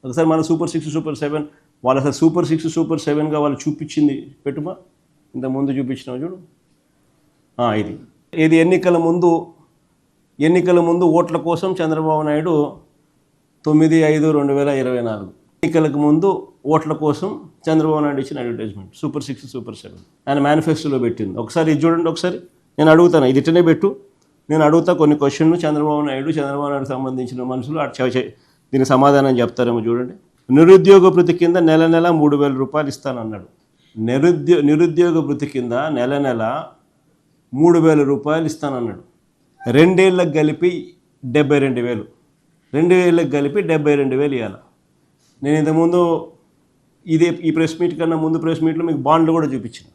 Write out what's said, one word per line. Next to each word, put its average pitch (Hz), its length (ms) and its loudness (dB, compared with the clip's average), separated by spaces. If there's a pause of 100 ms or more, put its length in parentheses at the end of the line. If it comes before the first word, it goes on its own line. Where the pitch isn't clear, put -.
ఒకసారి 135 240 -2
మన 160 140 2
సూపర్ 160 280 -2
సిక్స్, 156 200 -6
సూపర్ 156 280 -6
సెవెన్, 147 280 -6 (380)
వాళ్ళు 131 180 0
అసలు 143 100 -2
సూపర్ 160 340 0
సిక్స్, 160 220 -4
సూపర్ 160 320 -4
సెవెన్గా 151 400 -2
వాళ్ళు 147 180 -2
చూపించింది 147 580 -2 (300)
పెట్టుమా, 151 280 -8 (600)
ఇంతకుముందు 131 380 -4
చూపించినావు 127 480 -8
చూడు. 180 180 -12 (1200)
ఆ, 120 160 0
ఇది. 107 200 -4 (400)
ఇది 160 220 2
ఎన్నికల 175 420 2
ముందు, 170 340 2 (1080)
ఎన్నికల 175 400 2
ముందు 170 260 0
ఓట్ల 165 320 0
కోసం 165 340 -4
చంద్రబాబు 156 500 -4
నాయుడు 151 320 -2 (1120)
తొమ్మిది 156 360 4
ఐదు 156 300 2
రెండు 143 220 0
వేల 143 160 0
ఇరవై 127 320 -2
నాలుగు. 107 300 -8 (320)
ఎన్నికలకు 156 360 0
ముందు 151 300 2 (360)
ఓట్ల 151 280 -2
కోసం 156 360 -4 (340)
చంద్రబాబు 156 400 0
నాయుడు 143 180 -4
ఇచ్చిన 143 180 -10
అడ్వర్టైజ్‌మెంట్ 110 560 -10
సూపర్ 147 280 -8
సిక్స్, 135 280 -14
సూపర్ 110 240 -14
సెవెన్. - 280 -20 (220)
ఆయన 139 140 -2
మేనిఫెస్టోలో 147 600 0
పెట్టింది. 113 380 -4
ఒకసారి 160 340 -2
ఇది 147 140 0
చూడండి, 165 240 0
ఒకసారి 180 280 -6 (400)
నేను 156 140 4
అడుగుతాను, 165 340 6
ఇది 143 140 2
ఇట్టనే 165 220 2
పెట్టు. 165 280 2 (600)
నేను 156 140 0
అడుగుతా 160 300 2
కొన్ని 151 240 2
క్వశ్చన్లు 151 380 0
చంద్రబాబు 151 460 -2
నాయుడు, 139 280 -6
చంద్రబాబు 143 400 -4
నాయుడుకి 139 220 -6
సంబంధించిన 127 520 -8
మనుషులు 127 360 -8
అటు 143 160 -6
చే-, 127 200 -2
చే-, 127 140 -4 (440)
దీనికి 131 160 2
సమాధానం 139 500 4
చెప్తారేమో 120 420 -2
చూడండి. 117 320 -4 (360)
నిరుద్యోగ 180 600 8
భృతి 175 240 2
కింద 170 240 2
నెల 160 300 4
నెల 165 220 2
మూడు 147 280 2
వేల 143 160 0
రూపాయలు 139 360 -4
ఇస్తానన్నాడు. 110 580 -10 (480)
నిరుద్యో-, 143 680 2
నిరుద్యోగ 160 580 2
భృతి 139 280 -6
కింద 120 260 -6 (240)
నెల 123 200 -2
నెల 127 260 -2 (1080)
మూడు 170 260 4
వేల 160 240 4
రూపాయలు 147 420 -2
ఇస్తానన్నాడు. 123 580 -8 (580)
రెండేళ్ళకి 180 720 4
కలిపి 156 380 0 (520)
డెబ్బై 139 360 0
రెండు 127 220 -2
వేలు, 120 240 -4 (680)
రెండేళ్ళకి 170 580 2
కలిపి 143 300 -2
డెబ్బై 151 340 0
రెండు 135 200 -2
వేలు 139 200 -2
ఇవ్వాలి. 107 240 -8 (840)
నేను 147 160 0
ఇంతకుముందు 160 440 2 (1040)
ఇదే, 165 240 2 (140)
ఈ 160 80 -2
ప్రెస్ 160 280 -2
మీట్ 175 200 -2
కన్నా 165 180 -2
ముందు 160 200 -2
ప్రెస్ 160 260 -2
మీట్‌లో 165 220 -2
మీకు 160 120 -2
బాండ్లు 156 340 2
కూడా 165 160 0
చూపించిన. 113 480 -10